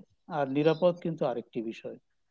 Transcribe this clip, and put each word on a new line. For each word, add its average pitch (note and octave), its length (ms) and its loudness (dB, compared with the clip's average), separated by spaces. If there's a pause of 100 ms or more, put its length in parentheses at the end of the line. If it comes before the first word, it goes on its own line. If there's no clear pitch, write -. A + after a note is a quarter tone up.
(260)
আর D3 220 -2
নিরাপদ D#3+ 500 4
কিন্তু E3 280 -4
আরেকটি A#2+ 360 -4
বিষয়। A2+ 340 -10 (340)